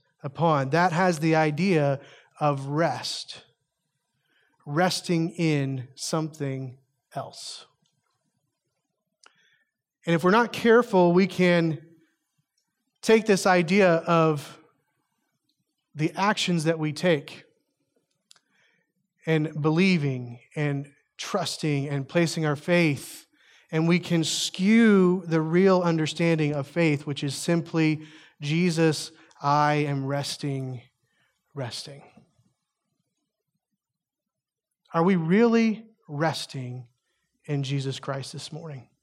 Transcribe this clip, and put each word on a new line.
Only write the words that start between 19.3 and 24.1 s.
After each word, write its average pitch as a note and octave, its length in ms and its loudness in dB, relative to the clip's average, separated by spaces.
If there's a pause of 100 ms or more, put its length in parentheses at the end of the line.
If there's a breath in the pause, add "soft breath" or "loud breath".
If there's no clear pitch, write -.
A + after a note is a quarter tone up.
believing D3 800 0 (160)
and C#3+ 360 -4 (240)
trusting D3 720 -4
and C#3+ 200 -6
placing E3 400 0
our D3 80 0
faith, D#3 720 -2 (420 soft breath)
and D#3+ 180 0
we F3 120 4
can E3+ 240 0